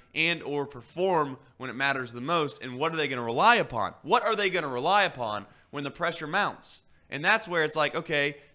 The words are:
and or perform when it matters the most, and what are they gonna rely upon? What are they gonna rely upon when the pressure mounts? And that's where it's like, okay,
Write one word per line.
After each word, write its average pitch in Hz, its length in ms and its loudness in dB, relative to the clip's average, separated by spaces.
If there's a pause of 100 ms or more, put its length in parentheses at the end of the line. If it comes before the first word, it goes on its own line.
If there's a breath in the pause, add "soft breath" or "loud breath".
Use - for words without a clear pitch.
(160 soft breath)
and 165 280 0
or 143 220 -2
perform 147 720 0 (200 soft breath)
when 131 120 -8
it 110 60 -8
matters 131 380 -2
the 120 80 -10
most, 147 400 0
and 123 160 -10
what 160 160 0
are - 20 -4
they 151 120 2
gonna 131 140 -4
rely 147 340 4
upon? 117 380 0 (100)
What 202 200 4
are 220 120 2
they 196 140 2
gonna 170 200 -2
rely 160 340 4
upon 117 420 -2 (260 soft breath)
when 143 120 -6
the 139 80 -6
pressure 165 360 -4
mounts? 175 560 -4 (260)
And 139 140 -6
that's 214 240 2
where 170 160 2
it's 151 120 0
like, 147 200 2
okay, 147 420 0 (180 soft breath)